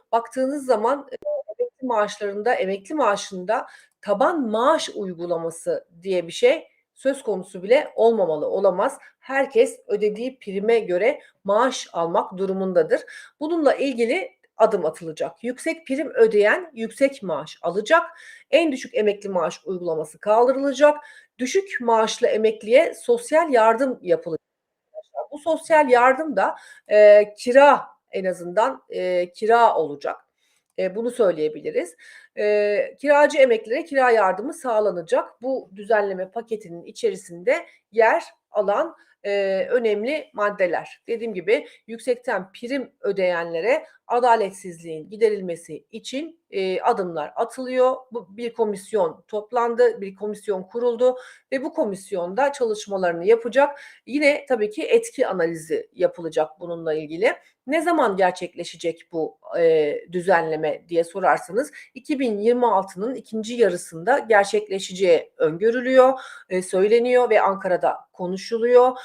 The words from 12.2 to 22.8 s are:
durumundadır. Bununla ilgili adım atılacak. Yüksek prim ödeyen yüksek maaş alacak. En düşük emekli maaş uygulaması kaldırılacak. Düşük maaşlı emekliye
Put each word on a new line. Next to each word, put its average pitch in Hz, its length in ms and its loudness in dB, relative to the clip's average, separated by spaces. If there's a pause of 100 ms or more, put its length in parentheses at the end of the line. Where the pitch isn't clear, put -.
durumundadır. 190 640 0 (380)
Bununla 311 340 0
ilgili 254 640 -4 (180)
adım 185 280 2
atılacak. 156 580 -8
Yüksek 311 440 -8
prim 269 220 -4
ödeyen 226 640 2
yüksek 240 500 -2
maaş 156 380 -8
alacak. 214 420 2 (480)
En 320 200 2
düşük 262 240 -10
emekli 202 340 -2
maaş 175 360 -4
uygulaması 165 540 -8
kaldırılacak. 269 760 2 (420)
Düşük 359 420 -4
maaşlı 226 460 2
emekliye 220 640 2